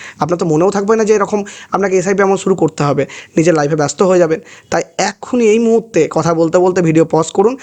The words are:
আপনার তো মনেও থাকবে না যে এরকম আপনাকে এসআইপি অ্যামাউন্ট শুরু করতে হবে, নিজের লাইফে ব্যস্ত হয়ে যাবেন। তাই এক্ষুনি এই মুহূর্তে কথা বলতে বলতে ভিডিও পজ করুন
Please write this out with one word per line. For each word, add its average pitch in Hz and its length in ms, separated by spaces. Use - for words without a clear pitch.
আপনার 170 200
তো 185 60
মনেও 165 260
থাকবে 214 240
না 220 80
যে 214 100
এরকম 202 300
আপনাকে 190 260
এসআইপি 185 200
অ্যামাউন্ট 196 260
শুরু 190 120
করতে 156 280
হবে, 139 220
নিজের 165 160
লাইফে 151 220
ব্যস্ত 147 260
হয়ে 185 180
যাবেন। 160 200
তাই 170 140
এক্ষুনি 214 500
এই 214 120
মুহূর্তে 226 520
কথা 160 220
বলতে 165 240
বলতে 180 240
ভিডিও 160 240
পজ 160 260
করুন 233 320